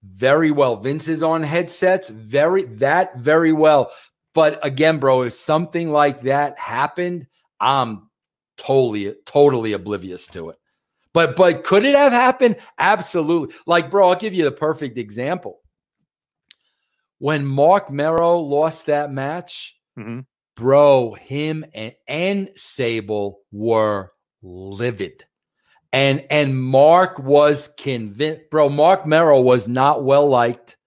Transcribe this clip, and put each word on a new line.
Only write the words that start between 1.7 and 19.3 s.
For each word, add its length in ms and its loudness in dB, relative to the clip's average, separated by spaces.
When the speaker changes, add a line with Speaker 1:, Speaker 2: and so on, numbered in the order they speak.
Speaker 1:
Very, 560 -2
that 540 -2
very 340 2
well. 400 4
But 320 2
again, 320 0
bro, 240 2
if 120 -6
something 560 -4
like 320 0
that 360 -2
happened, 720 -6
I'm 440 -2
totally, 580 -2
totally 480 2
oblivious 560 -10
to 220 -14
it. 80 -20
But, 240 0
but 280 2
could 200 2
it 100 2
have 180 4
happened? 440 2
Absolutely. 760 -2
Like, 240 0
bro, 200 4
I'll 60 2
give 180 -8
you 100 0
the 80 0
perfect 460 -6
example. 640 -8
When 280 -4
Marc 440 2
Mero 480 0
lost 480 -2
that 240 -2
match, 640 -10